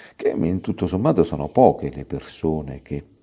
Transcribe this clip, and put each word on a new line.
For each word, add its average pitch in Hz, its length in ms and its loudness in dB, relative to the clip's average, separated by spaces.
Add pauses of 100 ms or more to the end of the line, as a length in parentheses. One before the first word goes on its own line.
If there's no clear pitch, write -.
(160)
Che - 140 -2
in 90 320 0
tutto - 260 -2
sommato 120 360 2
sono 73 260 -4
poche 87 440 4
le 69 120 -10
persone 71 760 -6
che 71 220 -10 (200)